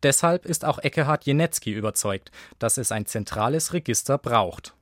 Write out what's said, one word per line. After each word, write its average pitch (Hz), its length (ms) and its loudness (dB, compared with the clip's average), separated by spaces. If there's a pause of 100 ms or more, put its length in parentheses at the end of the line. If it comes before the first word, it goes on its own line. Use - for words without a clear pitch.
Deshalb 170 420 2
ist - 220 -2
auch 151 120 0
Ekkehard 147 460 0
Jenetzky 147 480 0
überzeugt, 104 580 -4 (280)
dass 113 180 0
es 123 160 -2
ein 107 140 -2
zentrales 117 680 -2
Register 143 460 0
braucht. - 640 0